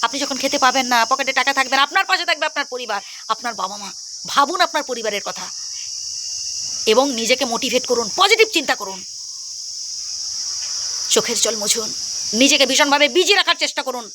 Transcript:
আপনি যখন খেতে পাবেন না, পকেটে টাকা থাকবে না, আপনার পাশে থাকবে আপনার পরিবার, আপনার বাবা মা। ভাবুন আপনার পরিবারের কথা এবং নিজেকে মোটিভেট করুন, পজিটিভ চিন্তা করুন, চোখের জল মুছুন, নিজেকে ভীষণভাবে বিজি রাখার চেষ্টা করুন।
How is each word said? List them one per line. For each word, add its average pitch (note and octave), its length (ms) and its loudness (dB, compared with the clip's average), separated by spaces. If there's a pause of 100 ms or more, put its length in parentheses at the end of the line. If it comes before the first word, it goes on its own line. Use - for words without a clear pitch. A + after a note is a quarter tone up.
আপনি C4+ 160 -2
যখন C4+ 200 -2
খেতে C#4 220 0
পাবেন B3+ 280 4
না, A#3+ 60 6 (120)
পকেটে C4 300 0
টাকা C#4 180 2
থাকবে C4 180 2
না, C#4 100 6
আপনার F#4+ 240 2
পাশে F4 200 2
থাকবে D#4 200 2
আপনার C#4+ 220 -4
পরিবার, A3 280 -4 (340)
আপনার A#3 260 -6
বাবা F#3+ 220 -4
মা। F#3+ 80 -10 (420)
ভাবুন C#4+ 340 2
আপনার D4+ 240 -2
পরিবারের G#3+ 380 -2
কথা F#3 180 -8 (1500)
এবং B3+ 140 6 (140)
নিজেকে B3 320 2
মোটিভেট A#3+ 380 0
করুন, A#3 160 2 (140)
পজিটিভ G#4+ 360 6
চিন্তা C#4 240 2
করুন, F#3+ 180 -8 (2250)
চোখের A3 300 2
জল A3 180 0
মুছুন, A3 260 0 (520)
নিজেকে C#4 300 6
ভীষণভাবে C#4+ 360 4 (100)
বিজি F#4 200 6
রাখার E4 260 2
চেষ্টা C#4+ 260 -4
করুন। B3 160 -6 (100)